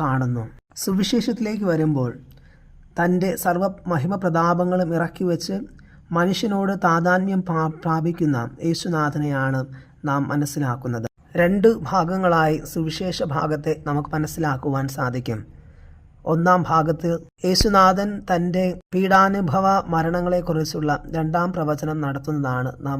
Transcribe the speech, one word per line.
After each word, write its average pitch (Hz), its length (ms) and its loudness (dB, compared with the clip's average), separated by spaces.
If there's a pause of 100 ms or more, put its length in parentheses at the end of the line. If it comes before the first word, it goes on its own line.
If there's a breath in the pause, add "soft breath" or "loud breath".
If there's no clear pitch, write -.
കാണുന്നു. 131 440 0 (380)
സുവിശേഷത്തിലേക്ക് 214 880 0
വരുമ്പോൾ 156 400 2 (880 soft breath)
തൻ്റെ 180 280 2 (140)
സർവ്വ 180 240 0 (240)
മഹിമ 170 320 -2
പ്രതാപങ്ങളും 175 760 2
ഇറക്കിവെച്ച് 170 600 -4 (600 soft breath)
മനുഷ്യനോട് 196 560 0 (120)
താതാത്മ്യം 180 640 2
പ്രാ-, 160 340 0
പ്രാപിക്കുന്ന 160 560 0 (280)
യേശുനാഥനെയാണ് 147 920 0 (480 loud breath)
നാം 139 120 0 (120)
മനസ്സിലാക്കുന്നത്. 127 760 -4 (340)
രണ്ട് 190 280 4 (220)
ഭാഗങ്ങളായി 170 680 2 (160)
സുവിശേഷ 170 500 -4 (120)
ഭാഗത്തെ 156 380 -2 (140)
നമുക്ക് 147 280 -2
മനസ്സിലാക്കുവാൻ 151 720 -2 (120)
സാധിക്കും. 123 440 -4 (920 soft breath)
ഒന്നാം 180 360 4
ഭാഗത്ത് 160 420 2 (360)
യേശുനാഥൻ 190 600 6 (220)
തൻ്റെ 175 340 2 (280)
പീഡാനുഭവ 190 760 4 (260)
മരണങ്ങളെക്കുറിച്ചുള്ള 165 960 0 (260)
രണ്ടാം 165 380 0
പ്രവചനം 156 500 -2
നടത്തുന്നതാണ് 139 680 -2 (160)
നാം 139 140 -4